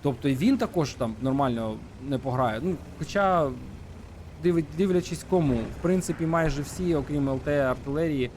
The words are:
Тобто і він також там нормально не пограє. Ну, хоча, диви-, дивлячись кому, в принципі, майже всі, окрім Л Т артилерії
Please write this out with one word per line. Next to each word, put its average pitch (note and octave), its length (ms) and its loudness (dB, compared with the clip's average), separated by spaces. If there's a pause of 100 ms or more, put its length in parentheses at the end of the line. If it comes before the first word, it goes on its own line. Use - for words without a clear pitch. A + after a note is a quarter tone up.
Тобто C#3 280 0
і C3+ 60 4
він A3+ 220 4
також E3+ 360 0
там A2+ 280 -4
нормально B2 540 0 (340)
не C3+ 80 0
пограє. B2 460 0
Ну, F3+ 120 0 (240)
хоча, F3+ 500 2 (920)
диви-, E3 220 4 (120)
дивлячись F3+ 520 2
кому, D#3 260 4
в - 260 -4
принципі, E3+ 440 0
майже D#3+ 360 2
всі, E3+ 340 0
окрім C#3 340 0
Л C3+ 100 0
Т D3 200 0
артилерії C3+ 760 0